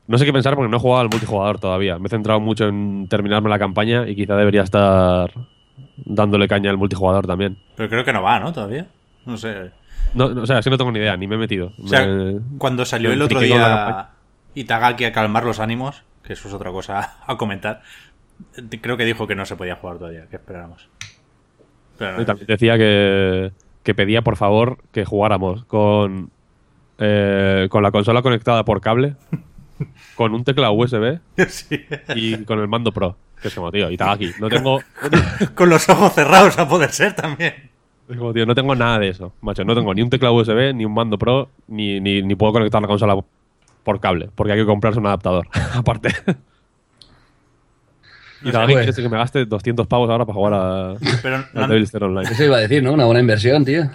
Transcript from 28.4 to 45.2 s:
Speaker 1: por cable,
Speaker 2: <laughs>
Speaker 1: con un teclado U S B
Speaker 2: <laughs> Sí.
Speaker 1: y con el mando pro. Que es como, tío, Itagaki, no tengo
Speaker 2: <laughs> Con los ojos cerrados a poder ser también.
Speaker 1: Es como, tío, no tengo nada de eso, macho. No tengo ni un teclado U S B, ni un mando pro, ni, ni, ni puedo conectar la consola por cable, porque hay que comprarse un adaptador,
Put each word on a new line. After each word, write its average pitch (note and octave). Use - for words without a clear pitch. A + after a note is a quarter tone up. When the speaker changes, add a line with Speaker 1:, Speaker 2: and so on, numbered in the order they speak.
Speaker 1:
por G#2
cable, B2+
Speaker 2:
<laughs> -
Speaker 1:
con A2
un A#2+
teclado C3
U A2+
S A#2+
B B2+
Speaker 2:
<laughs> F#3+
Sí. -
Speaker 1:
y A2
con G#2+
el G#2
mando A2+
pro. F#2+
Que G#2+
es -
como, F2
tío, F#2+
Itagaki, F#2+
no G#2+
tengo C3+
Speaker 2:
<laughs> -
Con F3+
los D#3+
ojos F3
cerrados E3+
a E3+
poder D3+
ser F#3+
también. D#3
Speaker 1:
Es B2
como, A#2+
tío, A2+
no A#2+
tengo C3+
nada A#2
de G2
eso, F#2
macho. G2+
No A2+
tengo A2
ni G2+
un A#2+
teclado B2+
U A#2+
S A2
B, C3+
ni A2+
un G#2+
mando A2
pro, B2+
ni, G#2
ni, G2
ni G2
puedo G#2+
conectar A2
la G2+
consola G2+
por G2+
cable, F2+
porque G#2
hay G#2+
que A2
comprarse G#2
un G#2
adaptador, F#2